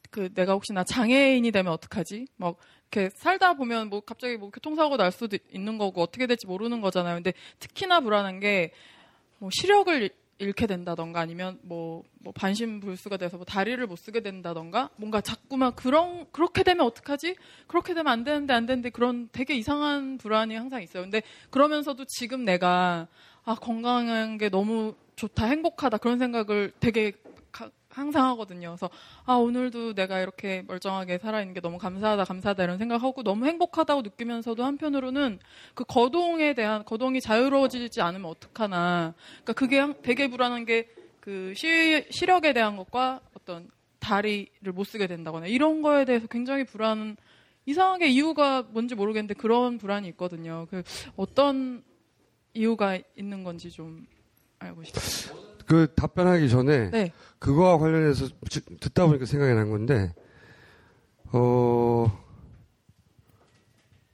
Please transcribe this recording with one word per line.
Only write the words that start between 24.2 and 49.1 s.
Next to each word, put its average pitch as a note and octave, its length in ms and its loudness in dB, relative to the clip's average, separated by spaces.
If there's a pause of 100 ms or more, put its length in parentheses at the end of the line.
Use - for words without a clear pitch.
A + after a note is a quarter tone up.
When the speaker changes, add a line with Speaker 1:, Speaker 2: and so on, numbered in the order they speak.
Speaker 1:
게 G#3 100 0
너무 G#3+ 460 0 (220)
좋다, A3 300 -2
행복하다 D4+ 520 0
그런 A#3+ 220 0
생각을 G#3 580 0
되게 G#3+ 320 2 (840)
항상 C#4+ 380 2
하거든요. F#3 400 -8
그래서 F3 200 -8 (340)
"아, B3+ 100 2
오늘도 A#3+ 600 0
내가 F#3+ 260 -2
이렇게 F#3+ 460 -6
멀쩡하게 F#3 520 -6
살아있는 G#3+ 360 -4
게 F3+ 60 -8
너무 F3 180 -6
감사하다, G3+ 460 0
감사하다." F#3 400 -2
이런 F3+ 140 -2
생각하고 A#3+ 440 -2
너무 G#3+ 240 0
행복하다고 D#4+ 560 0
느끼면서도 A#3 640 -6
한편으로는 C#4 720 -2 (360)
그 B3+ 100 -8
거동에 D4+ 680 2
대한, G#3+ 300 0
거동이 B3+ 360 -2
자유로워지지 B3 800 2
않으면 F3+ 300 -2
어떡하나. F3 840 -2 (300)
그러니까 A#3+ 80 -4
그게 C4+ 260 2
항-, C#4+ 240 0
되게 B3 260 0
불안한 B3 380 -2
게 A3+ 200 0 (360)
그 F#3+ 320 -10
시-, D#4+ 560 2
시력에 D#4+ 420 4
대한 A3 240 2
것과 B3+ 440 -4 (160)
어떤 F3 320 -14 (320)
다리를 G#3 500 0 (240)
못 F#3 80 -6
쓰게 G3+ 240 -4
된다거나 E3 400 -8
이런 D4+ 340 2
거에 D4 240 4
대해서 A#3+ 220 2
굉장히 C4 380 -4
불안, G#3+ 520 -4 (480)
이상하게 F4+ 440 2
이유가 C#4 540 4
뭔지 A3+ 340 -4
모르겠는데 G#3 380 -2